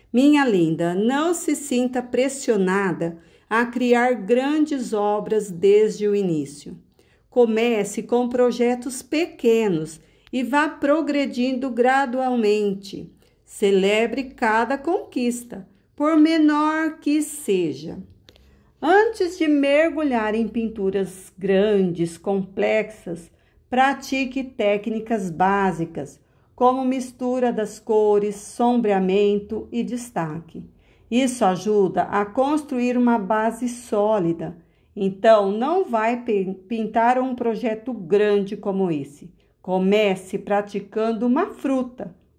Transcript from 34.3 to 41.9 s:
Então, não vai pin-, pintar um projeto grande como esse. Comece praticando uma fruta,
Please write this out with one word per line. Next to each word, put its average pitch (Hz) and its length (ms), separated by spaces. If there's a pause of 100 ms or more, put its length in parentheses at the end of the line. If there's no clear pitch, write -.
Então, 202 560
não 285 320
vai 240 400
pin-, 190 300
pintar 226 640
um 254 160
projeto 226 600
grande 202 600
como 190 360
esse. 143 420 (280)
Comece 190 760
praticando 208 880
uma 269 220
fruta, - 680 (240)